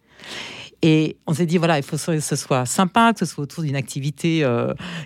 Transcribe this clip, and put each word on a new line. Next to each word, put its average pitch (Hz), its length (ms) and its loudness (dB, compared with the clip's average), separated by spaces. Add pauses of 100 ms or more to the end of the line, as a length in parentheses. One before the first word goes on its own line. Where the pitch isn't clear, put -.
(840)
Et 156 320 4 (120)
on 175 40 -2
s'est 175 140 2
dit, 170 120 2
voilà, 165 200 2
il 139 60 -2
faut - 120 -6
que 156 220 -2
ce 151 160 -4
soit 127 320 0
sympa, 226 460 4
que - 80 -10
ce 185 40 0
soit 147 200 -6
autour - 180 -8
d'une 139 140 -2
activité, 147 680 -2
euh, 123 320 0 (320)